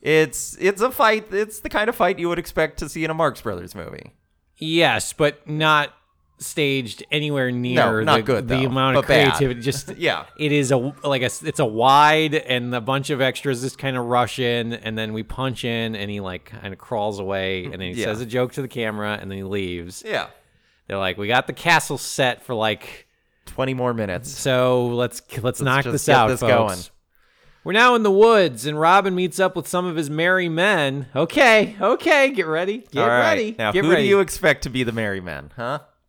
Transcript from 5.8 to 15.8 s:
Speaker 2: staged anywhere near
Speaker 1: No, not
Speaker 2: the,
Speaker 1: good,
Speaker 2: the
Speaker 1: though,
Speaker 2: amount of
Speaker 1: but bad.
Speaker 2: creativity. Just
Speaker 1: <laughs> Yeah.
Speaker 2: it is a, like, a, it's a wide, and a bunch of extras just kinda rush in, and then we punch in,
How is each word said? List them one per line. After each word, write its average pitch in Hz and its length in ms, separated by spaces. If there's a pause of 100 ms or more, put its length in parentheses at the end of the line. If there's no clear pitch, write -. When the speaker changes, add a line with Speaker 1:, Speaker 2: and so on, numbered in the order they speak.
Speaker 2:
staged 135 720
anywhere 147 400
near 123 240
Speaker 1:
No, 110 300
not 147 140
Speaker 2:
the, 113 40
Speaker 1:
good, 110 260
Speaker 2:
the 123 100
Speaker 1:
though, 131 80
Speaker 2:
amount 131 300
of 139 60
Speaker 1:
but - 60
bad. 120 220
Speaker 2:
creativity. 123 300
Just 135 300
Speaker 1:
<laughs> - 60
Yeah. 101 300 (120)
Speaker 2:
it 151 140
is 143 180
a, 135 60
like, 135 460
a, 123 80 (140)
it's 156 140
a 151 80
wide, 143 680
and 123 380
a 123 60
bunch 135 300
of 139 100
extras 131 420
just 131 140
kinda 131 240
rush 120 380
in, 120 340
and 110 240
then 110 160
we 110 120
punch 131 400
in, 113 320